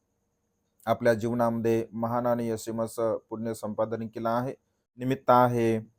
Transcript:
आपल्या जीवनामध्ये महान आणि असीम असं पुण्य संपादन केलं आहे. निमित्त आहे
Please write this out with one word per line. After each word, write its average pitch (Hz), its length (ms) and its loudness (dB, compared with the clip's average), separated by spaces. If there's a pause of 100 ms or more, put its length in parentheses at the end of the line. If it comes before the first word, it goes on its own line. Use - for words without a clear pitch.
(840)
आपल्या 117 280 2
जीवनामध्ये 117 800 0
महान 117 320 -2
आणि 120 240 0
असीम 113 320 -6
असं 113 360 -2 (120)
पुण्य 113 240 -6
संपादन 110 540 -4
केलं 113 220 -6
आहे. 123 240 -2 (440)
निमित्त 131 320 -2
आहे 120 500 6 (200)